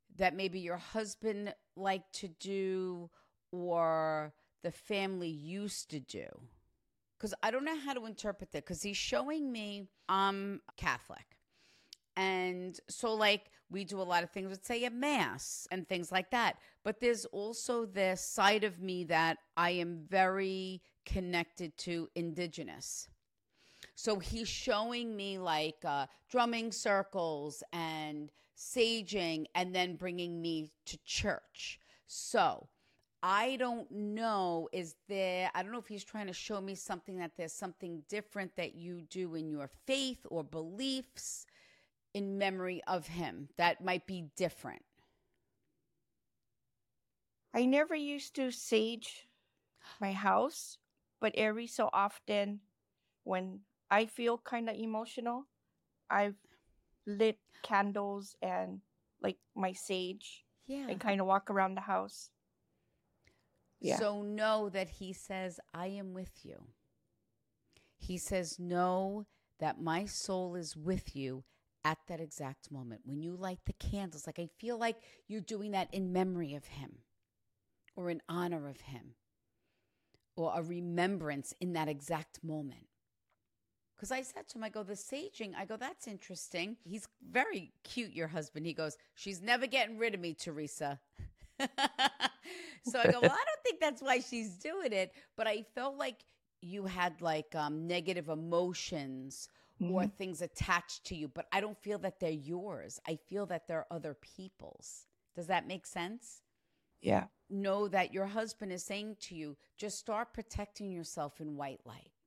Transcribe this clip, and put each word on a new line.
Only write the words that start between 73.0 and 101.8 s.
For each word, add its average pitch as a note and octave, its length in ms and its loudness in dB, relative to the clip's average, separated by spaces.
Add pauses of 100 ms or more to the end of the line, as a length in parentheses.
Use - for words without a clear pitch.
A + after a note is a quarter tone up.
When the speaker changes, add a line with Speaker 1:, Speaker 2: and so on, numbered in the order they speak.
Speaker 1:
When C#3+ 160 -6
you F3 140 -6
light F#3 300 -8
the G3 80 2
candles, F#3 520 -4
like, D#3+ 120 -10
I E3+ 80 -4
feel A3+ 320 -6
like A3+ 220 0 (280)
you're G#3+ 120 -6
doing G#3 320 -6
that F#3+ 220 0
in F#3 180 0
memory F3+ 420 2
of C#3+ 120 -10
him - 380 -14 (920)
or F3+ 160 -4
in E3 180 -4
honor E3+ 380 0
of C#3 140 -12
him B2 340 -14 (1200)
or E3 220 0
a E3+ 60 0
remembrance F3 1000 0
in F3+ 140 -2
that D#3 140 0
exact D3+ 540 -4
moment. D3+ 460 -6 (1080)
'Cause G#3 140 -8
I C4 100 -2
said - 280 -10
to - 100 -12
him, A3 60 -6
I A3 40 -2
go, G#3+ 140 -6
"The G3 100 -8
saging," A#3 600 -8
I G3 100 -6
go, G#3+ 140 -6
"That's C4+ 280 -8
interesting." F#3+ 800 -6
He's G3 240 -10 (140)
very B3+ 500 0 (100)
cute, A3+ 300 -6
your D#3+ 160 -2
husband. D#3 380 -4
He D#3+ 80 -2
goes, D#3 240 -2 (160)
"She's F#3+ 260 -8
never A#3+ 260 4
getting A3+ 300 2
rid A3+ 180 2
of F3+ 60 -2
me, E3+ 140 -2
Teresa." D3 640 -4 (580)
<laughs> C4 720 2 (520)
So B3 160 2
I G#3 100 8
go, E3 100 6
"Well, A#3+ 120 10
I C5 120 4
don't D5+ 200 -2
think G#4 160 2
that's D4 200 2
why C4 200 4
she's A3 380 -4
doing D#4+ 340 -2
it, F#3 200 2 (220)
but A3 140 0
I G#3+ 140 0
felt C4+ 340 -4
like C4+ 280 -4 (360)
you F#3+ 240 -6
had, F3+ 360 0
like, D#3 360 0
um, D3+ 320 0
negative F3 400 0
emotions D#3+ 1200 -2 (320)
or F3 60 2 (160)
Speaker 2:
Mm-hmm. G3+ 140 0
Speaker 1:
things F#3 240 -6
attached - 680 2
to F#3 100 -6
you, D3+ 100 -4
but D3+ 240 -8
I G3 100 2
don't G#3+ 160 -2
feel G3+ 220 -4